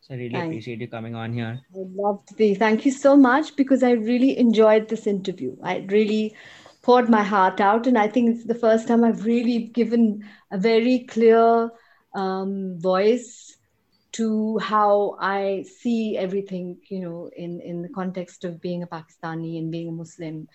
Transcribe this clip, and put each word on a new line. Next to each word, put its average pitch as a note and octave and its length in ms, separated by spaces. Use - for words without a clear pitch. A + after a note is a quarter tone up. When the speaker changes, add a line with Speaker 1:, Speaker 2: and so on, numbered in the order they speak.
Speaker 1:
So - 140
I B2 40
really A#2+ 160
Speaker 2:
Thank F3 120
Speaker 1:
appreciate A2+ 340
you A#2+ 80
coming A#2 260
on A2+ 180
here. A#2 280
Speaker 2:
I F#3+ 40
loved G3+ 420
the, G#3+ 180
thank A3 300
you C#4+ 80
so C#4 240
much, C#4 400
because C4 260
I B3 100
really A#3+ 460
enjoyed A3 500
this A3 180
interview. F#3 560
I F3+ 260
really G#3+ 460
poured B3 260
my A3 140
heart F#3+ 380
out. A3 260
And B3+ 100
I G#3+ 120
think A#3 280
it's - 80
the A3+ 100
first A3+ 340
time A#3 160
I've G3 200
really A#3 340
given A3 440
a G3+ 80
very A3+ 420
clear, A#3 680
um, F#3+ 640
voice F#3+ 800
to A3 460
how G#3 600
I G3 500
see A3+ 480
everything, F#3+ 640
you F#3+ 120
know, E3+ 360
in, E3+ 260
in F3 200
the F3 60
context F#3 560
of E3+ 160
being F3 240
a - 20
Pakistani E3 720
and D#3+ 140
being E3+ 160
a E3 40
Muslim D#3+ 640